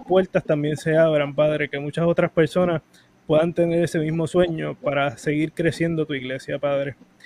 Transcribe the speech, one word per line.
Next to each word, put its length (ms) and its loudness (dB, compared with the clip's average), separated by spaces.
puertas 380 2
también 340 0
se 200 0
abran, 380 2
Padre. 340 0
Que 100 -6
muchas 260 -2
otras 260 2
personas 500 2
puedan 260 2
tener 300 2
ese 160 -2
mismo 280 -2
sueño 480 0
para 420 -2
seguir 360 -2
creciendo 520 -2
tu 100 -6
iglesia, 440 -8
Padre. 360 -2